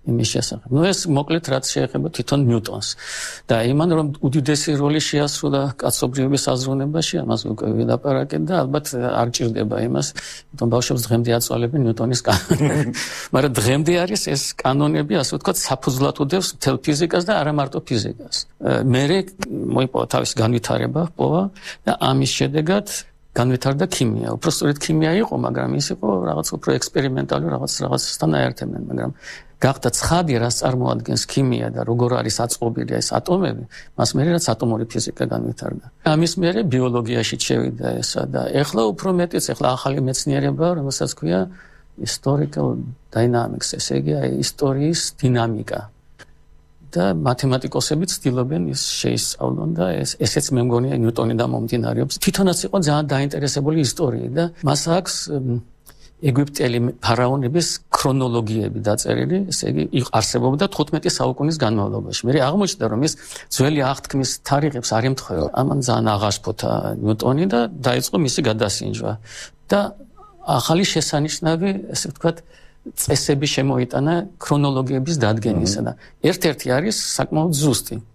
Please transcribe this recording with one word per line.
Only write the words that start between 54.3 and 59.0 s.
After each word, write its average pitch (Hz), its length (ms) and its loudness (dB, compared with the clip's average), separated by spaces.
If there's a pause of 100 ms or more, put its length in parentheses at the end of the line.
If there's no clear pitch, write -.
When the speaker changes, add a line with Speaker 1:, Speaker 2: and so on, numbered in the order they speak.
Speaker 1:
და 165 140 2 (120)
მას 143 280 0
აქვს, 175 300 0 (100)
მ, 131 340 -2 (560)
ეგვიპტელი 131 640 2 (160)
ფარაონების 127 720 2 (180)
ქრონოლოგიები 110 960 0
დაწერილი, 120 600 0